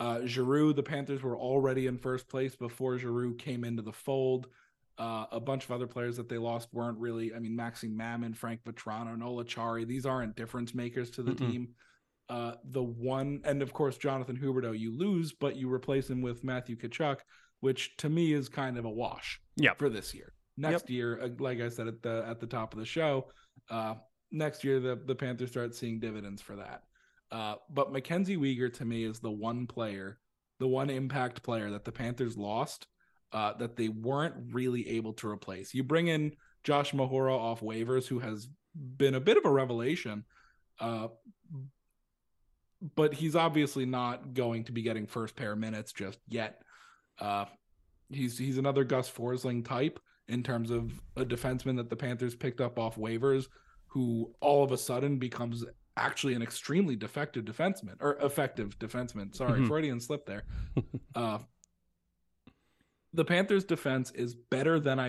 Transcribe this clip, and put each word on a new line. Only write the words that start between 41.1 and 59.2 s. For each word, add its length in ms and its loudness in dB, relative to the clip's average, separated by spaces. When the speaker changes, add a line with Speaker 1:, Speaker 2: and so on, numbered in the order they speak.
Speaker 1:
but 160 6
he's 240 0
obviously 480 4
not 500 -2
going 300 0
to 80 -10
be 100 -2
getting 240 0
first 300 -6
pair 200 -4
minutes 360 -4
just 260 -8
yet. 340 -4
Uh, 240 0
he's, 300 -2
he's 180 0
another 280 4
Gus 260 0
Forsling 560 -2
type 320 0
in 140 -2
terms 280 -2
of 220 0
a 80 0
defenseman 520 0
that 140 -4
the 60 -2
Panthers 400 -2
picked 240 -4
up 180 0
off 180 0
waivers, 500 2
who 540 0
all 220 8
of 100 6
a 60 2
sudden 400 2
becomes 460 -2
actually 380 2
an 80 0
extremely 520 2
defective 500 -4
defenseman, 560 -2
or 220 4
effective 560 0
defenseman. 560 -4